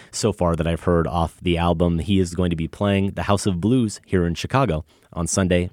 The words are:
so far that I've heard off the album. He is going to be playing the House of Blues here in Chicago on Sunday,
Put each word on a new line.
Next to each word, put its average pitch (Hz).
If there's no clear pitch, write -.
so 107
far 85
that 80
I've 80
heard 85
off 80
the 85
album. 85
He 95
is 87
going 90
to 85
be 82
playing 98
the 85
House 101
of 90
Blues 113
here 90
in 85
Chicago 85
on 85
Sunday, 90